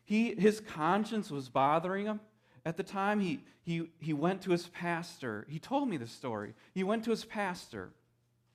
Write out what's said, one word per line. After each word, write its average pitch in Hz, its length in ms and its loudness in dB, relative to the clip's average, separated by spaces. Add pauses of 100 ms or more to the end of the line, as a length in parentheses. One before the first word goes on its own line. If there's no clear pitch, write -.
he, 226 320 2
his 208 240 6
conscience 196 720 0
was 135 160 -6
bothering 165 580 2
him. 214 140 -2 (460)
At 170 100 -2
the 190 80 -2
time, 202 380 0
he, 170 240 0 (180)
he, 165 260 -2 (100)
he 156 120 -2
went 175 300 2
to 190 100 0
his 175 160 2
pastor. 165 840 -6
He 156 80 -6
told 277 300 -2
me 190 80 -2
this 117 160 -6
story. 110 420 -6 (200)
He 190 100 0
went 226 220 0
to 233 60 2
his 226 120 0
pastor, 180 680 -6 (640)